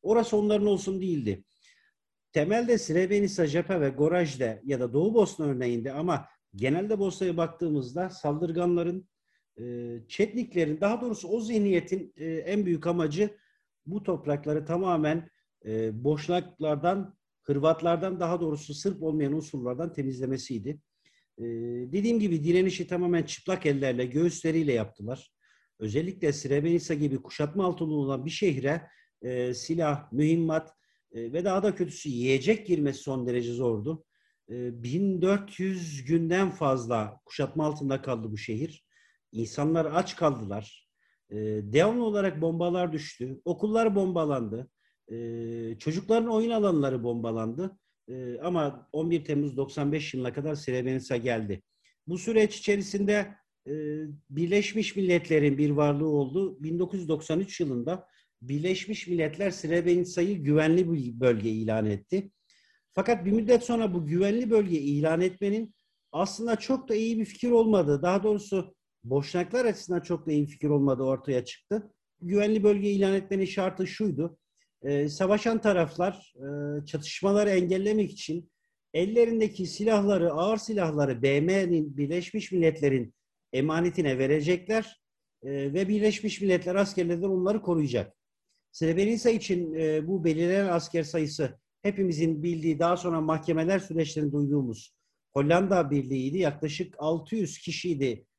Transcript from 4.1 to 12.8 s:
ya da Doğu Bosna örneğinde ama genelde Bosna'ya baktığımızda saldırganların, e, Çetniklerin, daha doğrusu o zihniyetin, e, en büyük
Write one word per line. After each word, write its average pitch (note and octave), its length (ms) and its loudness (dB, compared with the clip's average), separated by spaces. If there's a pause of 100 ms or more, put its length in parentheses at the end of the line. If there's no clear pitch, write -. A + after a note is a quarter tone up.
ya C3+ 140 -2
da B2 140 -2
Doğu F#3 200 2
Bosna F#3+ 320 2
örneğinde B2 460 -2
ama D3+ 340 -2 (300)
genelde F3 440 0
Bosna'ya F#3 380 -2
baktığımızda D#3+ 720 -2
saldırganların, F3 960 -2 (540)
e, A#2+ 340 -10 (120)
Çetniklerin, F3 760 -2
daha A3 200 0
doğrusu A3 260 -6
o A3 140 -2
zihniyetin, G3 760 0
e, D3+ 80 -10
en F3 400 -2
büyük E3 220 0